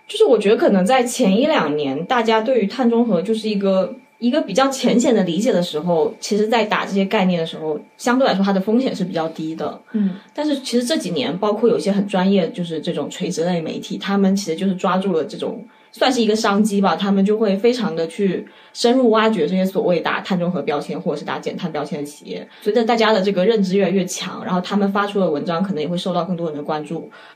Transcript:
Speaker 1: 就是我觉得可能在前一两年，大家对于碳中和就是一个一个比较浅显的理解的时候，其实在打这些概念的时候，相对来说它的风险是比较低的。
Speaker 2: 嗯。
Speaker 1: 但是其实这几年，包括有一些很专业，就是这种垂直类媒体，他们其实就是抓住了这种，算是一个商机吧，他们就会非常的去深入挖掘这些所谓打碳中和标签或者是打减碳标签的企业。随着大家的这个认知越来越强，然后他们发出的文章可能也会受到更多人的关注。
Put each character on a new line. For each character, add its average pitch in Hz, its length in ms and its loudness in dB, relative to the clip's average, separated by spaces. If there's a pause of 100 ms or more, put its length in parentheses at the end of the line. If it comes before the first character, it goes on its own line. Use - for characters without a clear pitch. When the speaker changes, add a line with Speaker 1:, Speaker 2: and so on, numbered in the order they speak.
Speaker 1:
就 - 120 -6
是 440 80 6
我 233 120 6
觉 202 120 2
得 233 60 6
可 294 120 4
能 185 160 4
在 254 180 4
前 240 320 2
一 262 120 4
两 190 280 0
年， 147 300 -2
大 240 180 2
家 220 200 2
对 247 180 2
于 196 60 4
碳 240 220 0
中 233 160 4
和 180 180 2
就 220 120 -2
是 220 140 -4
一 208 60 0
个 190 420 0 (220)
一 240 120 0
个 302 120 2
比 202 100 -8
较 262 160 4
浅 226 300 0
显 247 160 4
的 190 80 4
理 170 160 -2
解 233 140 2
的 175 100 2
时 151 160 -6
候， 160 400 0
其 - 180 -2
实 208 120 2
在 226 160 2
打 180 200 -2
这 - 80 -8
些 196 120 2
概 196 200 0
念 180 160 2
的 160 60 -2
时 156 100 -10
候， 156 220 -4 (180)
相 240 220 0
对 262 80 4
来 196 80 2
说 196 100 0
它 196 80 2
的 190 80 0
风 220 200 2
险 262 140 -2
是 185 100 -4
比 - 80 -4
较 160 160 -2
低 160 260 -8
的。 151 260 -8 (120)
Speaker 2:
嗯。 196 240 0 (180)
Speaker 1:
但 302 100 -4
是 302 140 0
其 233 200 -2
实 247 60 0
这 320 120 0
几 185 140 -4
年， 156 280 -4
包 208 140 0
括 220 160 0
有 - 100 4
一 - 20 -4
些 196 120 0
很 196 140 0
专 190 240 2
业， 175 200 4
就 180 140 -6
是 160 160 -6
这 160 120 -4
种 143 160 -4
垂 175 200 -6
直 165 160 -2
类 175 160 0
媒 - 180 -6
体， - 180 -8
他 196 220 -2
们 196 160 4
其 202 100 -2
实 160 120 -4
就 190 100 -2
是 185 80 0
抓 185 240 0
住 196 140 0
了 156 120 0
这 - 140 -10
种， - 260 -8 (280)
算 277 200 0
是 240 80 0
一 214 60 2
个 208 80 2
商 208 280 2
机 196 180 2
吧， 185 160 2
他 196 160 0
们 196 120 4
就 214 140 2
会 196 180 2
非 240 160 2
常 196 220 -4
的 165 140 -2
去 190 360 -2 (280)
深 240 220 2
入 254 160 4
挖 220 200 4
掘 175 160 0
这 180 80 -2
些 185 100 2
所 190 200 -2
谓 170 160 2
打 - 200 -2
碳 190 160 -2
中 175 140 -2
和 151 120 -2
标 147 180 -4
签 143 200 -8
或 151 120 -4
者 131 60 -6
是 - 60 -12
打 139 140 -6
减 - 180 -8
碳 165 140 -6
标 151 140 -6
签 151 160 -8
的 143 40 -8
企 - 200 -14
业。 185 200 -12 (160)
随 208 120 -2
着 233 100 4
大 233 140 2
家 220 160 4
的 196 100 4
这 202 80 0
个 185 160 0
认 220 160 4
知 180 140 0
越 196 80 2
来 170 60 0
越 190 140 2
强， - 400 -8
然 175 80 -6
后 180 80 0
他 202 160 -2
们 196 160 2
发 202 140 0
出 202 140 -2
的 170 100 2
文 147 140 -2
章 170 180 -2
可 196 100 -2
能 151 80 -4
也 151 60 -2
会 175 100 -4
受 180 160 -4
到 170 120 0
更 180 120 -4
多 170 120 -4
人 147 80 -6
的 147 60 -8
关 151 220 -6
注。 160 240 -10 (280)